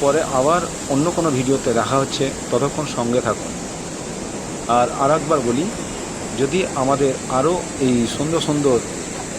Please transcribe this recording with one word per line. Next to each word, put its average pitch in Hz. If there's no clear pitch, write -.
পরে 143
আবার 160
অন্য 139
কোনো 165
ভিডিওতে 131
দেখা 113
হচ্ছে, 135
ততক্ষণ 139
সঙ্গে 120
থাকুন। 104
আর, 123
আর 139
একবার 151
বলি, 127
যদি 139
আমাদের 135
আরও 156
এই 127
সুন্দর 156
সুন্দর 139